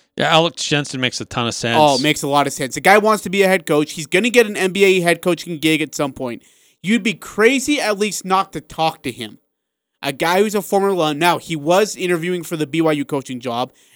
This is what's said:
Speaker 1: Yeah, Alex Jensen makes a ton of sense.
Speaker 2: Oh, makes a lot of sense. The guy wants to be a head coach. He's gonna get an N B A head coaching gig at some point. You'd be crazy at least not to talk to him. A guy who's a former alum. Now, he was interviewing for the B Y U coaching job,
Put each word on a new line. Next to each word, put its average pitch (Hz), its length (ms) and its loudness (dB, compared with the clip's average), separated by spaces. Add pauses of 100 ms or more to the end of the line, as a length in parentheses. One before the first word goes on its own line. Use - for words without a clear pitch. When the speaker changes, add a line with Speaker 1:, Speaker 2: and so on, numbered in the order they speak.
(160)
Speaker 1:
Yeah, 143 140 -2
Alex 165 340 2
Jensen 139 380 -2
makes 127 180 -4
a 104 60 -8
ton 120 220 -4
of 110 60 -4
sense. 117 260 -2
Speaker 2:
Oh, 147 180 6
makes 151 260 -2
a 151 40 -4
lot 139 200 2
of 135 60 -4
sense. 131 220 -6
The 143 60 -6
guy 185 160 8
wants 208 260 2
to 196 60 -6
be 196 140 2
a 190 40 4
head 185 180 2
coach. 151 260 0
He's 160 160 -12
gonna 208 220 0
get 226 180 4
an 208 80 -8
N 185 160 -2
B 196 140 2
A 190 160 4
head 170 200 0
coaching 170 360 -4
gig 156 240 2
at 156 120 -6
some 139 200 -4
point. 123 280 -8 (400)
You'd 208 220 0
be 214 100 -2
crazy 262 680 0
at 202 180 -2
least 208 240 -4
not 190 300 -2
to 156 80 -10
talk - 420 -4
to 131 80 -6
him. 110 280 -14 (640)
A 139 120 -4
guy 175 280 2
who's 208 140 0
a 202 60 0
former 196 260 0
alum. 156 320 0
Now, 170 180 2
he - 180 -8
was 175 400 2
interviewing 175 480 -4
for 175 120 -8
the 156 100 -2
B 160 160 -2
Y 160 120 2
U 143 120 -4
coaching 131 340 -6
job, 123 340 -6 (220)